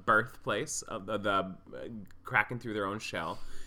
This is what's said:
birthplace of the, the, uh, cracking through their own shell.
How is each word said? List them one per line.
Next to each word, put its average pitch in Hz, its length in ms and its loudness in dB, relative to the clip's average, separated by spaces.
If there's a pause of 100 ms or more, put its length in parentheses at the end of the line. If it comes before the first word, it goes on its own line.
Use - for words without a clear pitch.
birthplace 113 760 4
of 95 240 -6
the, 107 120 0
the, 101 140 2
uh, 92 220 2 (720)
cracking 120 340 2
through 113 140 -4
their 101 120 0
own 101 140 -2
shell. 85 400 -2 (280)